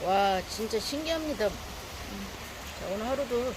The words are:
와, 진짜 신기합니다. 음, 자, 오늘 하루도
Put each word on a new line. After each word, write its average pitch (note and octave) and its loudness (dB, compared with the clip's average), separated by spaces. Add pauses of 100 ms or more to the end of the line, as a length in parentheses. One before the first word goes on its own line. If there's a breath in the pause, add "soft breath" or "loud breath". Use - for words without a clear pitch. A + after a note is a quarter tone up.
와, G3 6
진짜 A3 0
신기합니다. D#4 0
음, - -6 (540)
자, D#3+ -4
오늘 G#3+ 0
하루도 B3 2